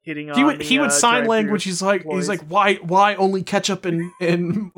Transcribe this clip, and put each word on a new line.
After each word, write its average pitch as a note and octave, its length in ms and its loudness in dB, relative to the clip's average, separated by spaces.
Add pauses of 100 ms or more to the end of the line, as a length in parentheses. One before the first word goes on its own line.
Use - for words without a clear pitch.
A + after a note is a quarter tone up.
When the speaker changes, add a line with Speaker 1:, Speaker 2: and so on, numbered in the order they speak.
Speaker 1:
hitting D3+ 280 -10
Speaker 2:
He D3 120 -2
Speaker 1:
on C#4 60 4
Speaker 2:
would, D4 140 0
Speaker 1:
the, - 40 -8
Speaker 2:
he C4 140 2
would C#4+ 100 0
Speaker 1:
uh, - 40 0
Speaker 2:
sign A#3 200 2 (120)
Speaker 1:
drive-thru A3+ 60 0
Speaker 2:
language. G#3 340 0
He's F#3 180 -4
like, G3 220 0
he's - 20 -16
Speaker 1:
employees. - 240 -2
Speaker 2:
like, F3+ 180 -2
"Why, G3 280 2
why G3 400 2
only F#3+ 260 2
ketchup G3 420 -2
and, E3+ 260 -2 (100)
and, F3 580 0